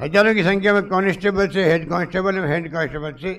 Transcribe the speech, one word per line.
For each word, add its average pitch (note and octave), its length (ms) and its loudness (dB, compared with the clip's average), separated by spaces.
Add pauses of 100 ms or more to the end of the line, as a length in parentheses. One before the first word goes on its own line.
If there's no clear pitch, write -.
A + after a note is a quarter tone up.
हजारों G3+ 340 4
की G3+ 80 2
संख्या G3 300 2
में G3+ 100 4
कांस्टेबल G3 640 0
से F#3 180 -2
हेड E3 240 2
कांस्टेबल F#3 500 -2
और F3+ 80 -2
हेड D#3+ 260 -2
कांस्टेबल D3+ 400 -6
से C#3+ 240 -8